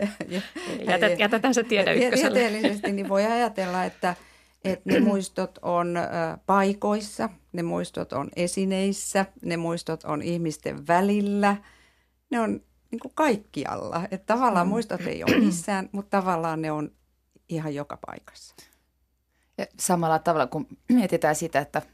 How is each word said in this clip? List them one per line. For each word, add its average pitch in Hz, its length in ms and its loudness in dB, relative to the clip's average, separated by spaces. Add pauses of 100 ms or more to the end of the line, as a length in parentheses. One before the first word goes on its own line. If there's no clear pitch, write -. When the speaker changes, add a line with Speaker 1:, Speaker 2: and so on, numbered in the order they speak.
Speaker 1:
<laughs> - 200 -8
ja, 185 140 -6 (440)
Speaker 2:
Jätet-, 180 340 2
jätetään 220 340 2
se 233 100 2
tiedeykköselle. 233 760 2
Speaker 1:
tie-, 240 100 4
tieteellisesti, 208 420 0
niin 196 180 -4
voi 196 160 2
ajatella, 208 580 0
että, 180 320 -4 (480)
että 185 300 -4
ne - 60 6
muistot 190 600 0
on, 175 360 0
ö, 170 480 -4
paikoissa, 208 840 0 (240)
ne 175 100 -4
muistot 175 500 -6
on 139 220 -6
esineissä, 190 880 0 (160)
ne 170 160 -4
muistot 165 460 -4
on 151 180 -4
ihmisten 156 640 -4
välillä – 202 680 2 (760)
ne 240 100 -2
on 208 220 -2 (300)
niinku 233 240 -10
kaikkialla. 202 840 -2 (100)
Että 190 220 -2
tavallaan 220 340 2
Speaker 2:
Mm. - 40 2
Speaker 1:
muistot 214 300 -2
ei - 220 -6
ole - 160 4
missään, 196 520 2
mutta 202 300 -2
tavallaan 165 400 0
ne 156 100 -2
on 151 200 -4 (580)
ihan 156 260 -4
joka 147 220 -8 (100)
paikassa. - 480 -18 (1040)
Speaker 3:
Ja 196 80 -4 (140)
samalla 165 400 2
tavalla, 156 280 2
kun 151 200 -6 (220)
mietitään 175 460 4
sitä, 160 240 0
että 147 220 -4 (120)